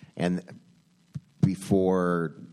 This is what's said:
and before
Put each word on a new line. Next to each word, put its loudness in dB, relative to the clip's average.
and -2
before 2